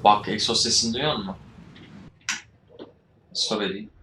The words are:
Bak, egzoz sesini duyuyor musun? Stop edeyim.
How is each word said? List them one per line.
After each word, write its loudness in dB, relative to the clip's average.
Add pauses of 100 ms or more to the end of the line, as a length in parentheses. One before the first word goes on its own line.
Bak, 6
egzoz 0
sesini 2
duyuyor 0
musun? -6 (2000)
Stop -2
edeyim. -4 (140)